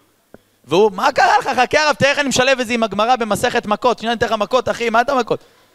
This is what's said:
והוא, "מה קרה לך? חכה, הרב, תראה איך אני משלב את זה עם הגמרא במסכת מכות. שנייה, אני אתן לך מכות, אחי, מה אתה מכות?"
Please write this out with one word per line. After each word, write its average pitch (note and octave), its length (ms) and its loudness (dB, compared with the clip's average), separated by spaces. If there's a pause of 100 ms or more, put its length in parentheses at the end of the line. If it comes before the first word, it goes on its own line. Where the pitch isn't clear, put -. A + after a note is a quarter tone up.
(640)
והוא, G3 260 2
"מה A3 200 -2
קרה F#4+ 280 4
לך? - 80 -6
חכה, B3+ 380 2
הרב, C#4+ 100 2
תראה C4+ 160 2
איך C#4 80 -2
אני C#4+ 100 -2
משלב B3+ 300 2
את B3 80 -4
זה A#3 60 -4
עם A3+ 100 -2
הגמרא A3 320 0
במסכת A#3 500 -2
מכות. G#3 340 0
שנייה, A3+ 140 -4
אני A3+ 40 -6
אתן A#3+ 80 -2
לך G#3 60 -2
מכות, A3+ 380 0
אחי, A#3 200 -4
מה A3+ 120 2
אתה C4+ 140 -2
מכות?" A3+ 280 -2 (320)